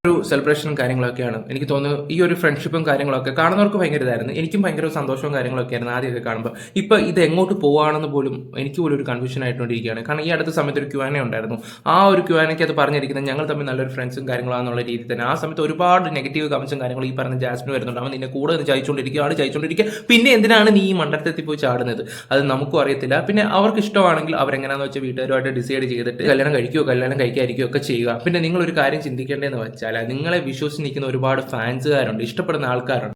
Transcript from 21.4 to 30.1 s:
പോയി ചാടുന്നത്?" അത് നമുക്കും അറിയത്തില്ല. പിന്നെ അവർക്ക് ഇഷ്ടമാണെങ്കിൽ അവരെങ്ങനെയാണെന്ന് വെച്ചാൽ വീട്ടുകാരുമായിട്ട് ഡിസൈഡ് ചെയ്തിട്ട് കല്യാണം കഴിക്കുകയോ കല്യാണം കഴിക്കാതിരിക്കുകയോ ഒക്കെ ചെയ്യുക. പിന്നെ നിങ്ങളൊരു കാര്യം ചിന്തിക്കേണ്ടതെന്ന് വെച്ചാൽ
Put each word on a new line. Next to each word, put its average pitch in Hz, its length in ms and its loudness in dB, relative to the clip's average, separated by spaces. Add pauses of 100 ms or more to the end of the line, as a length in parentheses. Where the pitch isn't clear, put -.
പോയി 147 140 -4
ചാടുന്നത്?" 123 380 0 (300)
അത് 139 100 4 (100)
നമുക്കും 139 320 0
അറിയത്തില്ല. 135 340 2 (120)
പിന്നെ 208 140 4 (140)
അവർക്ക് 214 280 4
ഇഷ്ടമാണെങ്കിൽ 165 580 4
അവരെങ്ങനെയാണെന്ന് 139 440 -2
വെച്ചാൽ 135 200 -6
വീട്ടുകാരുമായിട്ട് 131 520 -2
ഡിസൈഡ് 131 340 -2
ചെയ്തിട്ട് 120 360 -4
കല്യാണം 139 280 4
കഴിക്കുകയോ 127 340 0
കല്യാണം 127 320 0
കഴിക്കാതിരിക്കുകയോ 123 460 0
ഒക്കെ 139 200 0
ചെയ്യുക. 117 360 0
പിന്നെ 175 200 2
നിങ്ങളൊരു 170 340 0
കാര്യം 147 280 0
ചിന്തിക്കേണ്ടതെന്ന് 131 580 -4
വെച്ചാൽ 113 280 -8 (180)